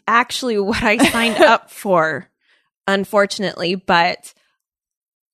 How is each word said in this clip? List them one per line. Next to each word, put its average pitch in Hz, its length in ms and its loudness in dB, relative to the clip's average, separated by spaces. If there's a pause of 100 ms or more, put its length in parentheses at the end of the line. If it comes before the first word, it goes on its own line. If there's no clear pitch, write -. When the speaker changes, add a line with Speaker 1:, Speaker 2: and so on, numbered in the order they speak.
Speaker 1:
actually 240 500 -2
what 202 240 -2
I 233 140 0 (140)
signed 233 260 -2
Speaker 2:
<laughs> - 80 4
Speaker 1:
up - 260 4
for, 160 600 -2 (580)
unfortunately. 196 880 -2
But 180 580 -2 (1000)